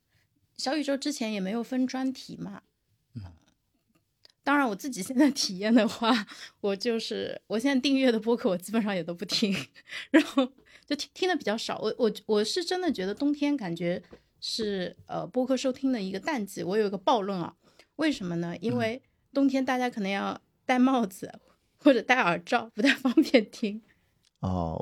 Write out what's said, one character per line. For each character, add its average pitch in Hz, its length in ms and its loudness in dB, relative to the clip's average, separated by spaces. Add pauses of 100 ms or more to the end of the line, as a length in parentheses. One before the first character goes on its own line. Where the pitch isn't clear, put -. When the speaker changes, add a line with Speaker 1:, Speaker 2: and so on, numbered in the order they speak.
(580)
Speaker 1:
小 269 180 -2
宇 294 80 -2
宙 277 140 0
之 285 160 -4
前 220 180 -4
也 208 80 -4
没 185 120 -2
有 233 120 -4
分 254 220 -2
专 262 260 -4
题 - 240 -14
嘛。 - 280 -12 (500)
Speaker 2:
嗯。 110 80 -12 (1200)
Speaker 1:
当 285 140 2
然 269 100 2
我 202 80 -2
自 277 140 -8
己 190 120 -6
现 262 140 -6
在 269 160 8
体 - 280 -4
验 220 140 2
的 233 140 6
话， 226 380 2 (340)
我 202 160 0
就 226 240 -2
是， - 460 -6
我 214 140 -2
现 277 140 2
在 262 60 4
订 277 160 2
阅 262 160 4
的 220 80 2
播 226 160 2
客 233 140 0
我 180 80 2
基 190 140 -14
本 220 100 2
上 202 120 -2
也 175 100 -2
都 175 100 -6
不 175 100 -12
听， 196 320 0 (260)
<laughs> - 300 -16
然 311 120 8
后 262 220 0 (400)
就 294 100 -4
听， - 180 -8
听 370 160 -2
的 359 80 2
比 - 80 -14
较 202 120 0
少。 - 220 -6
我， 220 180 -2
我， 220 140 2 (140)
我 214 180 2
是 339 220 -4
真 370 160 -2
的 339 100 0
觉 185 140 -4
得 202 80 -4
冬 285 180 0
天 294 240 -2
感 190 180 -6
觉 175 280 -2 (400)
是， 202 640 -6
呃， 160 220 -6
播 254 180 -2
客 262 100 0
收 254 160 0
听 262 220 -2
的 226 80 -2
一 190 100 -4
个 190 80 -6
淡 262 260 -4
季。 180 180 -8
我 180 120 -2
有 214 120 2
一 - 20 -4
个 196 80 -4
暴 202 240 2
论 190 180 -4
啊， - 160 -6 (420)
为 311 140 2
什 208 140 -6
么 175 120 -4
呢？ 170 220 -4
因 240 160 -2
为 240 260 -2 (300)
冬 277 160 4
天 262 160 2
大 254 140 0
家 247 120 0
可 240 120 -6
能 196 100 -2
要 196 300 -4 (240)
戴 254 140 4
帽 254 260 4
子 - 340 -10 (380)
或 285 160 8
者 220 80 2
戴 247 140 4
耳 175 240 4
罩， 226 340 -2
不 208 80 -4
太 262 140 6
方 247 180 0
便 254 360 6
听。 214 320 -4 (580)
Speaker 2:
哦， 90 420 -2